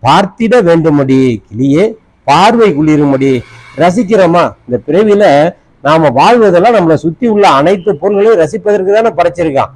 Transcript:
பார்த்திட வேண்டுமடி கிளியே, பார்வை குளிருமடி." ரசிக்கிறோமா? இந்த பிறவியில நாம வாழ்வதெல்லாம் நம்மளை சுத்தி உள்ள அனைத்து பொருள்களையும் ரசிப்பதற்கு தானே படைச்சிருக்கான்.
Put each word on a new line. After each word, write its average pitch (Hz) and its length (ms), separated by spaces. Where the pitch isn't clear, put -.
பார்த்திட 196 600
வேண்டுமடி 143 800
கிளியே, 147 380
பார்வை 196 540
குளிருமடி." 139 600
ரசிக்கிறோமா? 175 760
இந்த 123 180
பிறவியில 180 720
நாம 160 260
வாழ்வதெல்லாம் 196 640
நம்மளை 170 200
சுத்தி 160 320
உள்ள 208 220
அனைத்து 170 480
பொருள்களையும் 196 500
ரசிப்பதற்கு 196 460
தானே 226 160
படைச்சிருக்கான். 165 680